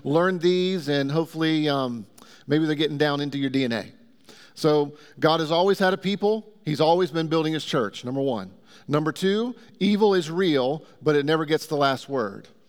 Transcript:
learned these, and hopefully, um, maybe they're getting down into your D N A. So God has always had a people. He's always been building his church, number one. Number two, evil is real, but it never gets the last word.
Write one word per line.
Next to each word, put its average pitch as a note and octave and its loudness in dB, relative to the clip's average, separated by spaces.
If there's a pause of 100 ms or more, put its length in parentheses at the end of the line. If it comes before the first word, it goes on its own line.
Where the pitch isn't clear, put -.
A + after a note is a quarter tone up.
learned E3+ 2
these, F3+ 0
and C#3+ 0
hopefully, D#3+ 0
um, B2 -4 (400)
maybe D#3 2
they're D#3 0
getting D3 -2
down C#3+ 2
into C#3+ -4
your C#3 -2
D C3+ 0
N A#2+ -2
A. G#2 -6 (640)
So D3 2 (260)
God D#3+ 4
has D#3 -4
always F#3 2
had F#3 2
a F#3+ -2
people. G#3 -2 (140)
He's D3+ -2
always E3 4
been D#3+ -4
building D#3+ 0
his D#3 -6
church, A2+ -4
number C3 -4
one. G#2+ -4 (360)
Number D3+ 0
two, G#3+ -2 (240)
evil G3+ 4
is E3+ 0
real, D#3+ 0 (180)
but D3 2
it C#3+ 2
never D#3+ 0
gets D3+ 0
the D#3 -4
last C#3 0
word. G#2+ -6 (220)